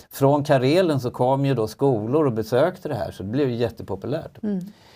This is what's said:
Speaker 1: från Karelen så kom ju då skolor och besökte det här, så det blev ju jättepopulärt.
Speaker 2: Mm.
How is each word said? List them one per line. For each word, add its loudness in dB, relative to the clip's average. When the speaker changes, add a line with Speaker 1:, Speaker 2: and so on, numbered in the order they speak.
Speaker 1:
från 2
Karelen 2
så -4
kom 0
ju 2
då 0
skolor 0
och 0
besökte 0
det -6
här, -4
så -12
det -8
blev 0
ju -4
jättepopulärt. -6
Speaker 2:
Mm. -4